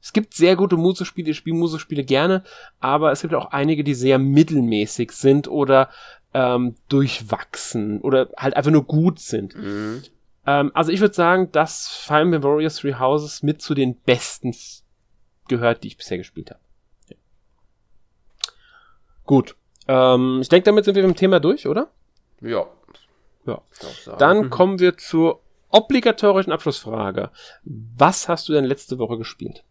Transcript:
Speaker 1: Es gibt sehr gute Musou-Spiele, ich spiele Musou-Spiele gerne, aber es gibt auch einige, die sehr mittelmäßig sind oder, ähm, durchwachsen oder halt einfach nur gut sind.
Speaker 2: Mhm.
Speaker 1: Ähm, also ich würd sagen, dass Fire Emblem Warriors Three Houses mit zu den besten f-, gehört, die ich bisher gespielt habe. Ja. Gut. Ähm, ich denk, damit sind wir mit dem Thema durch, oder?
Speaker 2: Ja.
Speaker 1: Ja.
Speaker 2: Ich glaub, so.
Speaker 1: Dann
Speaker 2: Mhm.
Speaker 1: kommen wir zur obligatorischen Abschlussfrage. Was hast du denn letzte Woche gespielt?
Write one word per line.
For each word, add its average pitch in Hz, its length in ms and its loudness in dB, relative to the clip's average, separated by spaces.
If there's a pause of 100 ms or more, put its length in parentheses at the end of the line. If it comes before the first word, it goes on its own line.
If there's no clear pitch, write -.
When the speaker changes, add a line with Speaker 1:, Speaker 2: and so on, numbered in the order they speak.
Speaker 1:
Es - 100 -20
gibt - 220 -2
sehr 175 240 4
gute 180 180 0
Musou-Spiele, 175 560 -2
ich 151 60 -6
spiele 165 180 -6
Musou-Spiele 160 480 -4
gerne, 156 400 0 (380)
aber 143 320 2
es 147 80 -6
gibt 160 120 -6
auch 135 180 -4
einige, 143 340 -2
die 143 80 -2
sehr 131 260 2
mittelmäßig 135 920 0
sind 139 340 2
oder, 135 420 2 (440)
ähm, 123 420 0 (140)
durchwachsen 110 1120 -4
oder 131 340 2
halt - 220 -4
einfach 143 140 2
nur 151 120 4
gut 170 360 0
sind. - 360 -8
Speaker 2:
Mhm. 107 480 -10 (420)
Speaker 1:
Ähm, 143 280 0
also 160 180 0
ich 190 80 -2
würd 202 160 2
sagen, 180 380 2
dass 156 340 -2
Fire - 340 -2
Emblem 165 220 0
Warriors 151 340 0
Three 139 180 -4
Houses 143 460 -2
mit 147 200 -2
zu - 120 -4
den 131 280 0
besten - 480 -2
f-, - 320 -16 (680)
gehört, 117 360 0
die 107 60 -14
ich - 80 -20
bisher - 200 -10
gespielt - 320 -16
habe. - 100 -20 (500)
Ja. - 60 -20 (2000)
Gut. 135 300 0 (320)
Ähm, 127 540 2
ich 135 80 -8
denk, 180 160 6
damit 208 200 4
sind 202 100 0
wir 196 80 2
mit 185 120 2
dem - 40 -18
Thema 190 200 4
durch, 180 280 -2
oder? 208 200 -4 (540)
Speaker 2:
Ja. 113 240 -4 (800)
Speaker 1:
Ja. - 160 -8 (120)
Speaker 2:
Ich - 60 -20
glaub, 67 140 -18
so. - 200 -20
Speaker 1:
Dann 165 320 4
Speaker 2:
Mhm. 131 40 -6
Speaker 1:
kommen 185 300 0
wir 180 180 2
zur 160 440 0 (280)
obligatorischen 214 840 4
Abschlussfrage. 110 800 -4 (320)
Was 117 640 -2
hast 170 200 -6
du 151 40 0
denn 143 120 2
letzte 127 340 -6
Woche 113 180 -4
gespielt? - 540 -14